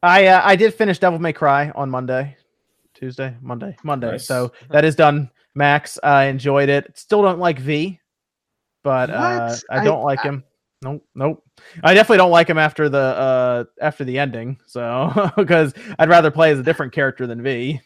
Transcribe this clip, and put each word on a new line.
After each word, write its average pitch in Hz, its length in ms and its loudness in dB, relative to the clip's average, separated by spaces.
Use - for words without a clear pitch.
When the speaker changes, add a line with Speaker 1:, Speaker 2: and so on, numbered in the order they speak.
Speaker 1:
I, 190 220 6
uh, 185 180 6
I 196 120 4
did 214 180 2
finish 202 240 -2
Devil 175 220 0
May 165 120 -4
Cry 147 440 0
on 139 120 -6
Monday, 131 480 -6
Tuesday, 131 460 -12
Monday, 127 440 -12
Monday. 131 280 -6
Speaker 2:
Nice. 120 140 -12
Speaker 1:
So 123 260 -4
that 151 140 4
is 156 120 0
done, 147 340 2
Max. 143 480 0
I 139 220 4
enjoyed 139 440 0
it. 139 300 -2
Still 208 240 0
don't 185 160 2
like 175 220 -2
V, 151 400 -6
but, 127 280 -2
uh, 120 400 -4
Speaker 3:
What? 117 200 -10
Speaker 1:
I - 140 -4
don't 160 160 0
Speaker 3:
I, 117 40 -10
Speaker 1:
like 139 160 -4
Speaker 3:
I 113 80 -6
Speaker 1:
him. 139 160 -10
Nope, 143 300 -12
nope. 139 300 -6
I 175 100 6
definitely 214 220 6
don't 180 160 4
like 170 180 4
him 160 80 0
after 151 300 0
the, 139 100 -2
uh, 127 680 0
after 147 220 -6
the 127 160 -6
ending. 123 480 -8
So, 131 680 -4
<laughs> 202 100 0
'cause 160 260 2
I'd 160 80 2
rather 165 240 6
play 160 180 2
as 147 80 0
a 131 60 -8
different 147 280 -4
character 131 360 -4
than 117 140 -10
V. 131 440 -6